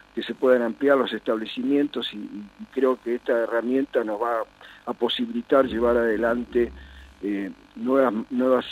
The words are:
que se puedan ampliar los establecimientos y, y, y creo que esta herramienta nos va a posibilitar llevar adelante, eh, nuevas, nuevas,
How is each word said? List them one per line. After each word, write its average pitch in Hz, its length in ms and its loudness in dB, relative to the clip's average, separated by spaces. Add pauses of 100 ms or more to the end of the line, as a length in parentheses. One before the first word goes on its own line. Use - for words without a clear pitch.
(140)
que 113 80 -6
se 117 120 -6
puedan 127 260 4
ampliar 139 380 2
los 117 160 0
establecimientos 123 960 -2
y, 107 60 -12
y, 104 260 -12 (160)
y 110 100 -14
creo 131 320 2
que 117 120 -4
esta 123 180 -2
herramienta 117 720 0
nos 107 160 -4
va 117 220 -2 (420)
a 120 80 -6
posibilitar 117 760 0
llevar 120 300 2
adelante, 117 760 0 (520)
eh, 98 280 -4 (260)
nuevas, 127 360 2 (180)
nuevas, 127 420 2